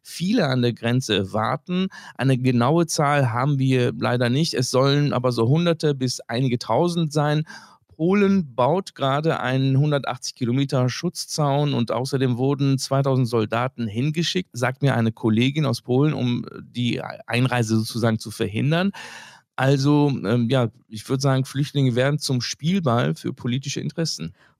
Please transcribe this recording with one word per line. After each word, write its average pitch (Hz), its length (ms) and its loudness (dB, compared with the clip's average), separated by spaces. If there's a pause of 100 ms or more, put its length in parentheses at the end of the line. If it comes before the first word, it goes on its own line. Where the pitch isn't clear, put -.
viele 190 460 -2
an 127 160 2
der 120 100 2
Grenze 110 580 0
warten. 156 580 -2 (260)
Eine 131 240 2
genaue 127 480 2
Zahl 143 440 2
haben 131 280 0
wir 127 360 2
leider 120 360 0
nicht. 156 240 0
Es 131 160 -2
sollen 139 420 2
aber 123 180 0
so 117 160 2
Hunderte 160 460 2
bis 131 280 -4
einige 120 360 -2
Tausend 160 560 0
sein. 151 300 2 (520)
Polen 190 600 2
baut 147 400 0
gerade 139 440 0
einen 131 380 2
hundertachtzig 143 560 -2
Kilometer 127 560 0
Schutzzaun 147 840 -2
und 120 160 -2
außerdem 127 460 0
wurden 135 420 2
zweitausend 135 480 0
Soldaten 117 600 -2
hingeschickt, 151 680 -2
sagt 127 280 -2
mir 135 140 2
eine 113 160 2
Kollegin 127 560 2
aus 120 140 -2
Polen, 135 320 2
um 120 320 -2 (160)
die 120 400 -4
Einreise 120 760 0
sozusagen 113 400 0
zu 107 140 -10
verhindern. 131 600 -2 (640)
Also, 143 540 4
ähm, 117 400 0
ja, 123 200 2 (180)
ich 107 200 -14
würd 135 140 -2
sagen, 131 240 2
Flüchtlinge 135 500 0
werden 139 240 2
zum 127 220 -2
Spielball 151 720 0
für - 180 -6
politische 135 460 -6
Interessen. 151 540 -6 (260)